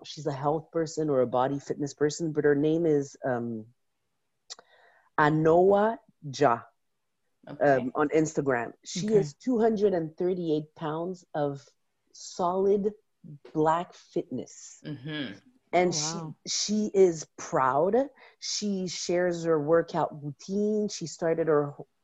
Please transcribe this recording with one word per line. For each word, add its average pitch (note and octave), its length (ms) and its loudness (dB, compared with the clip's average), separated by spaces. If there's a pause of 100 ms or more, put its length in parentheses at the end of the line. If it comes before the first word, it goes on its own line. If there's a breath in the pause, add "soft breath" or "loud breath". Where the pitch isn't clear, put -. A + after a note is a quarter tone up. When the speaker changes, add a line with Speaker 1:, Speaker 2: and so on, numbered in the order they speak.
Speaker 1:
she's D3 220 -10
a D3 60 -2
health D3 380 -2
person D#3+ 380 -2
or C3 120 4
a A#2+ 60 2
body C3 320 0
fitness - 340 -6
person, D3+ 380 -2
but D3 140 0
her D3 100 6
name D#3 300 2
is, C#3+ 300 0 (100)
um, A#2+ 400 -4 (1500 soft breath)
Anoa F3 760 6 (360)
Ja, A#2+ 280 2 (840)
Speaker 2:
Okay. - 160 -6
Speaker 1:
um, C3 320 2
on D3 140 0
Instagram. C#3+ 640 0 (120)
She F#3+ 220 -6
Speaker 3:
Okay. G#3+ 120 4
Speaker 1:
is D3 160 -4
two B3 240 -2
hundred G#3+ 340 2
and E3 240 -4
thirty-eight E3+ 580 -2
pounds E3+ 500 -6 (100)
of C#3+ 320 -4 (460)
solid G3 800 0 (600)
black D#3+ 400 0
fitness. - 920 -10
Speaker 2:
Mm-hmm. C#3+ 480 -8 (400)
Speaker 1:
And F3+ 200 2
Speaker 3:
Oh, - 60 -4
wow. D#3+ 360 -8 (100)
Speaker 1:
she, - 20 -14
she G#3+ 460 -2
is F3+ 340 4 (100)
proud. D3+ 580 0 (440 soft breath)
She G3 480 -4
shares F3 580 -2
her E3 160 2
workout D#3+ 600 0
routine. G#3 680 -2
She - 180 -10
started E3 400 -2
her, D3 260 2 (300)